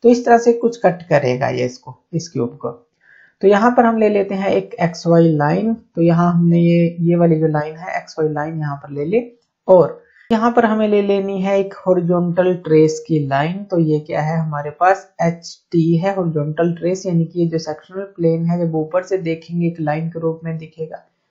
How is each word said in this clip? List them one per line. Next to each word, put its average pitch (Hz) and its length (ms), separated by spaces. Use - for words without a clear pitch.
तो 233 60
इस 240 160
तरह 233 120
से 233 180
कुछ - 220
cut 180 320
करेगा 127 400
ये 127 160
इसको, 127 300
इस 160 160
cube 127 280
को। 120 120
तो 190 60
यहाँ 202 240
पर 247 140
हम 226 120
ले 214 120
लेते 202 260
हैं 196 160
एक 190 300
एक्स 170 260
वाई 170 260
line। 170 400
तो - 280
यहाँ 170 320
हमने 170 260
ये, 170 420
ये 170 140
वाली 170 240
जो 160 80
line 151 280
है, 165 220
एक्स - 220
वाई 156 100
line 156 300
यहाँ 147 160
पर 147 160
ले 143 140
ले, 220 180
और 175 340
यहाँ 233 220
पर 233 140
हमें 214 220
ले 208 140
लेनी 196 400
है 196 180
एक 196 140
horizontal 180 680
trace 156 420
की 160 200
line। 160 360
तो 185 160
ये 151 200
क्या 156 220
है 160 180
हमारे 147 300
पास, 190 280
एचटी 170 760
है 190 180
horizontal 165 580
trace, 180 320
यानी 170 200
कि 175 140
ये 170 80
जो 165 120
sectional 180 440
plane 165 280
है, 175 140
जब 165 160
ऊपर 160 280
से 185 160
देखेंगे 170 480
एक 165 140
line 156 280
के 165 100
रूप 160 240
में 160 140
दिखेगा। 160 480